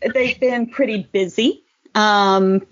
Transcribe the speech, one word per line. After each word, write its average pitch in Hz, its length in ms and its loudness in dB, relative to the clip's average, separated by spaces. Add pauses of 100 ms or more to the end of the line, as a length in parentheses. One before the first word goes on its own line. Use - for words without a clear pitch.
(140)
they've 254 260 -4
been 247 280 -2
pretty 220 340 -4 (100)
busy. 202 500 -2 (320)
Um, 196 760 2